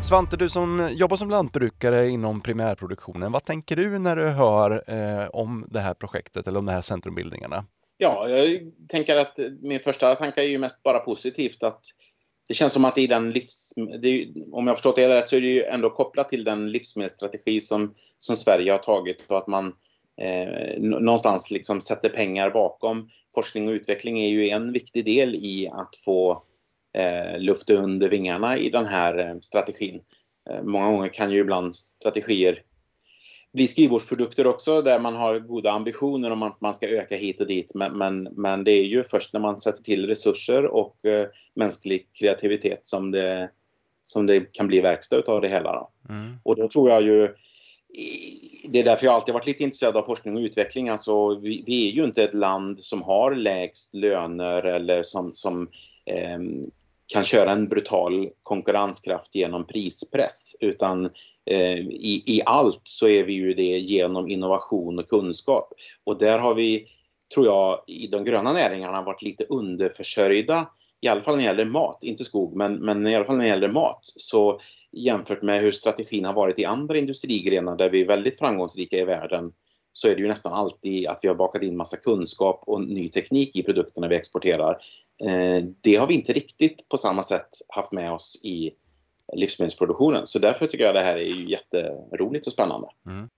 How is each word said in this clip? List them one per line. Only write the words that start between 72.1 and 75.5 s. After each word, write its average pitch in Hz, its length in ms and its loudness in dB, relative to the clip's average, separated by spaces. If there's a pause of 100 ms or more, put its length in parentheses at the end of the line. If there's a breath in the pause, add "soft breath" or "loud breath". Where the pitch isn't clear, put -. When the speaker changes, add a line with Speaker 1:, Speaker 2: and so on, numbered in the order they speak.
Speaker 2:
skog, 90 320 -2
men, 101 180 0
men 104 320 0
i 110 100 4
alla 104 80 2
fall 131 120 0
när 123 80 2
det 113 60 4
gäller 101 220 2
mat. - 300 0
Så 104 580 2 (320 loud breath)
jämfört 107 500 -2
med 101 180 2